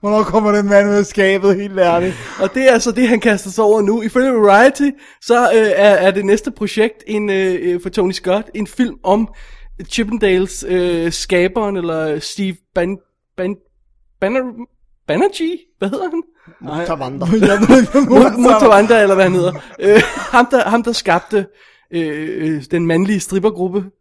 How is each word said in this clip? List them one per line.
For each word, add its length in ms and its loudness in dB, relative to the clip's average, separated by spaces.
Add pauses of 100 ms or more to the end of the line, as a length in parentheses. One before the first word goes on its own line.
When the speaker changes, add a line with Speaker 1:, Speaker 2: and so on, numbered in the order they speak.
Speaker 1:
Hvornår 220 0
kommer 300 2
den 160 0
mand 220 4
ud 40 0
af 120 2
skabet, 500 0
helt 220 -8
ærligt? 360 2 (260)
Speaker 2:
Og 140 -4
det 140 2
er 40 6
altså 200 0
det, 160 0
han 120 2
kaster 300 -2
sig 140 -2
over 160 4
nu. 220 0
Ifølge 300 0
Variety, 580 4 (320)
så, 300 2
øh, 60 4 (180)
er, 180 6
er 160 2
det 140 -4
næste 260 0
projekt 560 -4
en, 240 -4
øh, 300 -2
øh, 220 -4
for 60 -10
Tony 240 -2
Scott 420 -4
en 120 -6
film 280 -4 (100)
om 240 0 (600)
Chippendales, 800 -2
øh, 440 -4
skaberen, 640 -4
eller 440 -6
Steve 360 -8 (220)
Ban-, 200 -4 (420)
Ban-, 180 -6 (680)
Banner-, 420 -6 (420)
Banerjee? 500 -2 (200)
Hvad 100 -4
hedder 220 -6
han? 120 -6 (380)
Speaker 1:
Nej. 260 -8
Speaker 3:
Tawanda. 460 -6
Speaker 1:
<laughs> 0 -
Jeg 80 2 (280)
ved 120 8
ikke, 120 -2
hvad 100 4
Speaker 2:
Mu-, 60 0
Speaker 1:
Mutawanda 300 4 (160)
Speaker 2:
Mutawanda, 480 4
eller 120 2
hvad 100 2
han 100 0
hedder. 180 0 (280)
Øh, 220 4 (140)
ham, 340 0
der, 180 2
ham, 140 0
der 100 -4
skabte, 540 -2 (440)
øh, 380 -6 (260)
øh, 160 -8
den 160 -2
mandlige 340 0
strippergruppe 640 -4 (160)